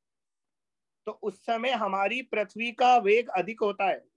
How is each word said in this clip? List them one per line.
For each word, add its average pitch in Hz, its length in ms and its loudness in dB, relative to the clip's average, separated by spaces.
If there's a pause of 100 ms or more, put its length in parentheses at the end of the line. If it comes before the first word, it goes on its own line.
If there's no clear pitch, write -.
(1040)
तो 214 60 -8
उस 208 340 -10
समय 233 260 -2
हमारी 208 500 -2
पृथ्वी 226 500 -6
का 247 260 4
वेग 220 320 4
अधिक 185 320 -4
होता 202 280 0
है। 147 160 -4 (120)